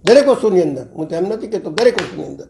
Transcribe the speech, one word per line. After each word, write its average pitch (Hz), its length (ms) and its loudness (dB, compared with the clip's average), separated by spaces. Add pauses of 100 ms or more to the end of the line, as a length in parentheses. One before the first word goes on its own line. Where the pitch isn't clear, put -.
દરેક 262 220 6
વસ્તુની 208 340 2
અંદર, 139 240 -4 (100)
હું 156 120 -8
તો 165 80 -8
એમ 170 80 -2
નથી 214 240 -6
કહેતો, 208 240 -6
દરેક 233 300 2
વસ્તુની - 240 -10
અંદર 139 240 -16